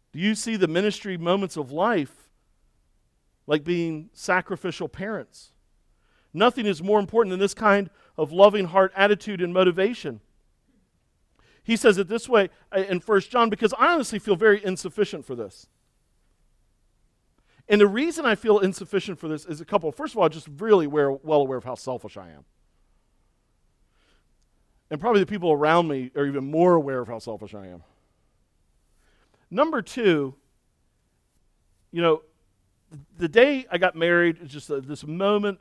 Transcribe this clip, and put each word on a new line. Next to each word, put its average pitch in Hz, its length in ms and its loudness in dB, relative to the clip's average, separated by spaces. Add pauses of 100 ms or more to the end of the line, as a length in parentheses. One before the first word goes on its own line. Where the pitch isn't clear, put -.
(140)
Do 143 60 -12
you 208 140 0
see 220 220 -4
the 185 120 2
ministry 190 500 -2
moments 175 400 -2
of 135 140 -8
life 170 580 -4 (1160)
like 147 160 0
being 165 480 -6
sacrificial 180 760 -6
parents? - 640 -12 (800)
Nothing 226 320 0
is 175 180 -2
more 208 160 2
important 208 320 0
than 185 80 -6
this 202 140 0
kind 202 360 2 (280)
of 156 160 -2
loving 196 320 6
heart 190 300 2
attitude 202 460 0
and 175 120 -4
motivation. 185 680 0 (1400)
He 226 140 0
says 208 200 4
it 190 120 -2
this 220 180 -6
way, 214 220 2 (260)
uh, 190 40 2
in 185 200 -4
First 196 300 -2
John, 233 200 2
"Because 208 280 0
I 294 160 4
honestly 233 260 -2
feel 202 160 0
very 208 300 4
insufficient 185 600 -6
for 131 100 -10
this." 107 320 -12 (2000)
And 208 100 4
the 208 80 8
reason 294 380 -2
I 226 100 2
feel 208 240 2
insufficient 190 600 -4
for 165 80 -12
this 156 180 -8
is 156 160 -10
a 165 40 -16
couple. 170 260 -2
First 262 240 -10
of - 20 -6
all, 180 100 4
just 156 300 -6
really 196 280 4
aware, 143 260 0
well 151 300 0
aware 131 160 -2
of 110 60 -10
how 123 120 -10
selfish 113 420 -10
I 90 140 -18
am. 73 140 -20 (2500)
And 151 100 -8
probably 214 180 4
the 185 60 2
people 180 260 -2
around 156 360 4
me 131 280 -6
are 143 120 0
even 139 240 -6
more 175 240 4
aware 139 240 0
of 117 80 -8
how 117 100 -10
selfish 104 380 -12
I 98 120 -16
am. 87 160 -20 (1700)
Number 277 320 0
two, 160 540 -2 (1600)
you 170 120 -4
know, 160 180 2 (960)
the 170 100 -4
day 254 440 4
I 180 80 -4
got 180 160 2
married, 170 460 2
it's 139 120 -18
just 143 160 -16
a, 143 100 -4
this 135 240 -12
moment 196 580 -2